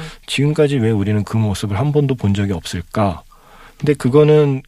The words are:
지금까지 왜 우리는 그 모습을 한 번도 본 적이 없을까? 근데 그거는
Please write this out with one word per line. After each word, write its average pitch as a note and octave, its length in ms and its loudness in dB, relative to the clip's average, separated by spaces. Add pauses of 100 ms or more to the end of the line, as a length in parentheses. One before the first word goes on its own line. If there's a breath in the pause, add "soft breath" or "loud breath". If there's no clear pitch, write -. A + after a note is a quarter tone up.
(260 loud breath)
지금까지 D3 520 0
왜 A2+ 120 2
우리는 G#2 340 0
그 - 120 -4
모습을 G#2 420 -2
한 C#3+ 140 -2
번도 C#3 240 0
본 G2+ 180 0
적이 G2+ 180 -2
없을까? F2+ 720 -6 (560 loud breath)
근데 C#3+ 160 0
그거는 C#3+ 720 2